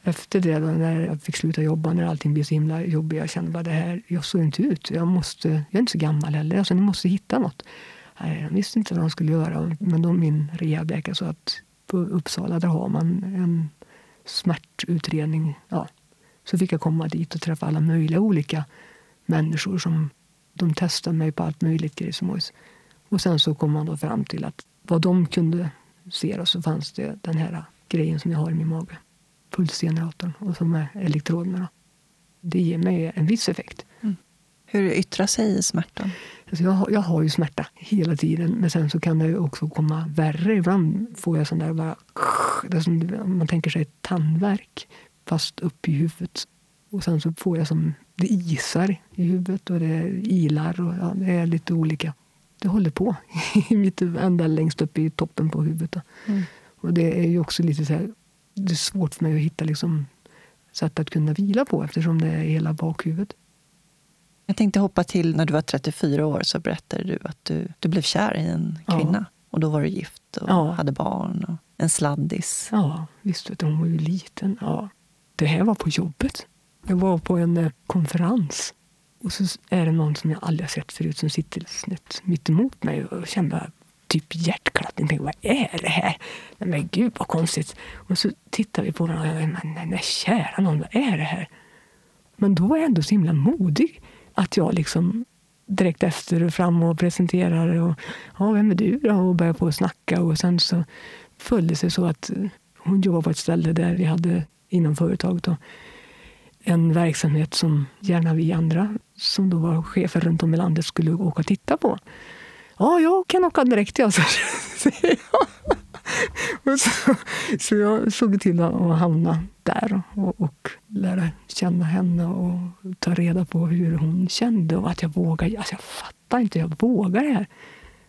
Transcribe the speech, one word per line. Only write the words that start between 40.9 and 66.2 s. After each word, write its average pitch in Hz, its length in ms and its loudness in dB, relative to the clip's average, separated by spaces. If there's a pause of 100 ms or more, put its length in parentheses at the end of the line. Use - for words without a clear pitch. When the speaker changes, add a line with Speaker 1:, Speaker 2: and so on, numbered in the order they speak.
Speaker 1:
får 165 200 -2
jag 151 100 0
sån 165 120 -2
där... 160 140 -2
Bara, 160 220 -4 (720)
det 180 100 0
är 160 40 2
som, 170 300 0 (260)
man 160 100 2
tänker 165 220 0
sig 156 160 0
tandvärk, 175 1040 -2 (380)
fast - 340 -4
upp - 280 -6
i 165 40 2
huvudet. 165 560 -2 (420)
Och 202 140 -6
sen 160 180 0
så 165 160 0
får 170 200 -2
jag 156 100 0
som... 156 260 0 (220)
Det 180 120 0
isar 175 680 0 (200)
i 180 80 -2
huvudet 185 460 -2
och 175 100 0
det 160 300 0 (140)
ilar 170 580 0
och, 175 200 -2
ja, 175 140 -2
det 190 160 0
är 170 140 0
lite 165 280 -2
olika. 160 400 -2 (480)
Det 208 60 0
håller 185 220 2
på 185 260 0 (260)
<laughs> - 280 2
i 233 60 4
mitt 196 260 2
huvud, 170 200 0
ända 175 260 4
längst 160 340 2
upp 156 160 -4
i 156 120 2
toppen 160 400 -2
på 156 140 0
huvudet 160 280 -2
då. 170 100 -8 (240)
Speaker 2:
Mm. 202 180 0 (380)
Speaker 1:
Och 170 120 -2
det 165 260 2
är 170 80 2
ju 170 120 2
också - 240 -2
lite 156 220 0
så 151 80 0
här, 175 160 -2 (440)
det 196 200 -2
är - 20 0
svårt 170 400 -2
för - 80 -4
mig 156 120 2
att 151 60 2
hitta 156 240 -2
liksom 156 400 -2 (640)
sätt - 280 -4
att 156 100 -4
kunna 156 240 0
vila 202 320 2
på, - 180 -2
eftersom 160 380 0
det 160 60 0
är 160 160 -2
hela 160 300 0
bakhuvudet. 160 600 -4 (1120)
Speaker 2:
Jag 196 120 -2
tänkte 202 220 2
hoppa 190 240 2
till 165 320 0
när 156 100 2
du 147 80 0
var 156 80 2
trettiofyra 147 640 0